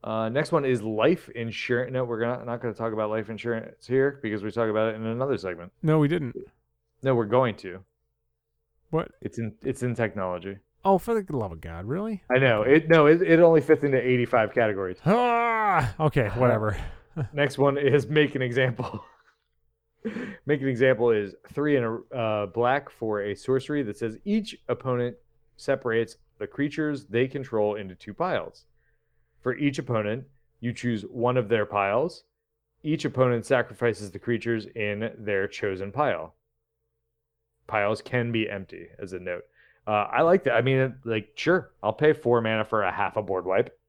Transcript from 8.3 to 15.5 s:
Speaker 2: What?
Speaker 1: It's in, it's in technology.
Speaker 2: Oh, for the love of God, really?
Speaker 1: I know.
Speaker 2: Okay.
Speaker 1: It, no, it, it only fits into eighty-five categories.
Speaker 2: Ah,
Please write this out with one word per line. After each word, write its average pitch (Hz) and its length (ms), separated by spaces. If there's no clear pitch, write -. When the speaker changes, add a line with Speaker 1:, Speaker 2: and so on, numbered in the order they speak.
Speaker 2:
What? 160 200
Speaker 1:
It's - 160
in, 110 240
it's 127 200
in 123 120
technology. 98 640
Speaker 2:
Oh, 196 140
for 233 160
the 214 100
love 107 180
of 82 80
God, 85 260
really? 196 440
Speaker 1:
I 127 80
know. 120 240
Speaker 2:
Okay. 127 140
Speaker 1:
It, 156 120
no, 160 180
it, 170 160
it 165 180
only 165 200
fits 151 240
into 131 200
eighty-five 123 480
categories. 98 540
Speaker 2:
Ah, 220 920